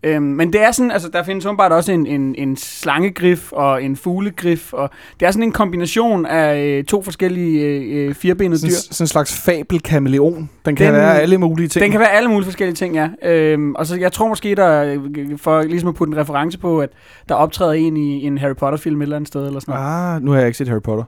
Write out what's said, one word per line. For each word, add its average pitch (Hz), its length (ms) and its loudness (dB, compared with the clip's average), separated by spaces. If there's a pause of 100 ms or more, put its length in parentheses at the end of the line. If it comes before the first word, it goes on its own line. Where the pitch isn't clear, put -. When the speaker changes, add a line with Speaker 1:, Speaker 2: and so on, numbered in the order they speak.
Speaker 1:
Øhm, 151 200 0
men 156 300 0
det 208 100 4
er 226 80 4
sådan, 240 200 0
altså, 175 220 -2
der 175 100 -2
findes 190 220 -6
åbenbart 196 260 2
også 170 200 2
en, 165 140 2
en, 135 320 -2
en 135 200 -2
slangegrif 175 920 -2
og 135 320 0
en 139 120 -2
fuglegrif, 175 800 -4
og 139 160 -4 (300)
det 175 60 2
er 180 60 6
sådan 208 120 0
en 226 80 0
kombination 185 760 0
af, 151 400 2
øh, 143 180 0
to 202 200 -2
forskellige, 180 640 0
øh, 143 420 -2
øh, 143 80 -4
firbenede 180 440 0
Speaker 2:
Sådan, 165 120 0
Speaker 1:
dyr. 175 40 2
Speaker 2:
sådan - 280 -4
en 160 40 0
slags - 340 -2
fabelkameleon. 156 1080 0 (160)
Den 151 100 0
kan 131 120 4
Speaker 1:
Den, - 80 6
Speaker 2:
være 151 260 6
alle 180 160 4
mulige 170 300 0
ting. 175 160 0
Speaker 1:
den 208 80 2
kan 208 80 2
være 220 120 4
alle 226 180 4
mulige 202 160 2
forskellige 185 300 -4
ting, 175 200 -4
ja. 156 140 0 (140)
Øhm, 156 520 2
og 160 120 -4
så 175 120 -4
jeg 180 120 2
tror 220 160 -2
måske, 208 280 -2
der, 165 280 4
øh, 143 540 -6
for 156 240 2
ligesom 170 280 -2
at 160 60 -4
putte 151 180 -2
en 151 40 -4
reference 151 420 -2
på, 165 220 0
at 139 80 -2 (400)
der 143 60 2
optræder 170 380 2
en 160 240 0
i 143 280 -2
en 143 120 -2
Harry 135 180 -2
Potter-film 147 460 -2
et 143 40 -2
eller 147 100 -4
andet 147 120 -6
sted, 139 200 -6
eller 139 120 -6
sådan 135 160 -8
noget. 165 400 -4
Speaker 2:
Ah, 156 80 -4
nu 139 80 2
har 135 60 4
jeg 127 100 4
ikke 117 100 -2
set 135 100 -4
Harry 113 140 -2
Potter. 110 260 -4